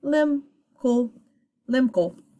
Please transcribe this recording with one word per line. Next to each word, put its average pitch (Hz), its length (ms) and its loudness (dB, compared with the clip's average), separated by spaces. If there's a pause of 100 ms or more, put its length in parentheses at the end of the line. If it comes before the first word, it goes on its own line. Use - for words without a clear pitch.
lim, 294 420 0 (340)
cool, 240 340 0 (540)
lim, 254 220 0
cool. 180 280 -2 (240)